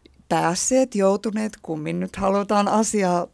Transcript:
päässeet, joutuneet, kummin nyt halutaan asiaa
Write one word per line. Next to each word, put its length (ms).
päässeet, 640
joutuneet, 640
kummin 380
nyt 160
halutaan 520
asiaa 640